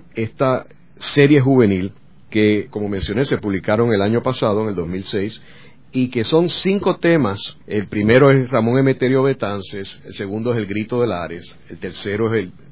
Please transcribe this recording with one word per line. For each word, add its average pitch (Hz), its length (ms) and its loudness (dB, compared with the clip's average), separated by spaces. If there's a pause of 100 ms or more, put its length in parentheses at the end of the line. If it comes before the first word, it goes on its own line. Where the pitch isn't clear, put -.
(160)
esta 113 500 -2 (320)
serie 143 440 4
juvenil 104 500 4 (380)
que, 107 420 2
como 104 180 -6
mencioné, 101 360 -2
se 123 120 -2
publicaron 107 560 0
el 98 80 2
año 113 200 2
pasado, 110 420 -2
en 110 60 -4
el 101 60 -6
dos 85 120 -4
mil 95 160 -8
seis, 107 380 -6 (500)
y 127 180 -2
que 120 140 -2
son 165 260 2
cinco 196 480 -2
temas. 131 600 0 (100)
El 98 200 -4
primero 120 440 4
es 131 180 2
Ramón 123 300 2
Emeterio 131 440 2
Betances, 101 840 -6
el - 80 -16
segundo 110 400 -4
es 117 40 -2
El 107 80 -2
Grito 107 360 -4
de 120 60 2
Lares, 87 520 -8 (100)
el 85 80 -16
tercero 104 560 -4
es 107 100 0
El 87 80 -10 (200)